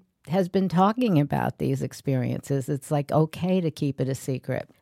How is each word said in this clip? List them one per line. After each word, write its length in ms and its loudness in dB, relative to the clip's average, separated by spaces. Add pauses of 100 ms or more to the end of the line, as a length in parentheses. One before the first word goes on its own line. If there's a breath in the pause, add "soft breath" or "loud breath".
(280)
has 200 2
been 220 0
talking 500 4
about 380 0
these 240 -2
experiences. 840 -2
It's, 220 -6
like, 220 -2
okay 480 0
to 100 -2
keep 300 -4
it 80 -2
a 60 -2
secret, 560 -6 (120)